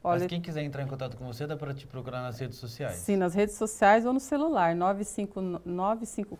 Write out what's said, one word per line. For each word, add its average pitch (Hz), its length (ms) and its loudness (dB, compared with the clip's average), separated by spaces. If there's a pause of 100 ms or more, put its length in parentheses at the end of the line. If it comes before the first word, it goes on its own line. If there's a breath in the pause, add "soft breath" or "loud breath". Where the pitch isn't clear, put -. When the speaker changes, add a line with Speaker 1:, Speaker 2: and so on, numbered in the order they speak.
Speaker 1:
Mas 127 200 4
Speaker 2:
Olha, 180 40 2
Speaker 1:
quem 175 140 -2
quiser 156 240 -4
entrar 139 180 -4
em 139 60 -2
contato 131 280 -6
com 127 80 -12
você, 123 220 -6
dá 151 100 -4
pra 139 160 -6
te 135 140 -10
procurar 127 360 -8
nas 123 180 -6
redes 127 180 -6
sociais? 117 380 -6
Speaker 2:
Sim, 135 180 0
nas 180 200 4
redes 208 200 2
sociais 220 500 6
ou 247 80 2
no 262 60 2
celular, 269 560 2
nove 196 300 0
cinco, 202 360 -6 (240)
nove 196 420 -2
cinco - 340 -8